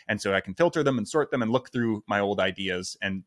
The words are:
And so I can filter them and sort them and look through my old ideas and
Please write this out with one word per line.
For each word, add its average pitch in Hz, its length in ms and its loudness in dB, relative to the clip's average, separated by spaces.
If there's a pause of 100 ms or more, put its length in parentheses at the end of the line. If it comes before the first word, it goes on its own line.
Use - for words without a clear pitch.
And 107 140 -2
so 98 120 0
I 95 80 2
can 95 120 -10
filter 170 300 2
them 135 140 2
and 104 100 -2
sort 151 240 0
them 131 100 0
and 110 100 0
look 127 200 0
through 113 360 0
my 101 120 2
old 101 200 0
ideas 92 640 -2
and 95 260 -4